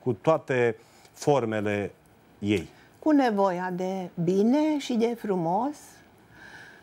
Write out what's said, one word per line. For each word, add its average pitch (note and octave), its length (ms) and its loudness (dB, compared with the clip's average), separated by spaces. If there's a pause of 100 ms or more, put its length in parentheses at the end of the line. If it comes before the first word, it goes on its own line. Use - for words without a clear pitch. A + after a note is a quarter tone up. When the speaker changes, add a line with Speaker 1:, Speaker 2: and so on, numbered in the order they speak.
Speaker 1:
cu B2+ 100 -2
toate B2 640 0 (360)
formele G#2+ 800 0 (480)
ei. G2+ 300 -2 (300)
Speaker 2:
Cu D#4+ 120 -2
nevoia G3 640 2
de F#3 360 -6 (160)
bine B3+ 540 2
și C4+ 160 -6
de A#3 240 0
frumos, G3 580 -2 (1080)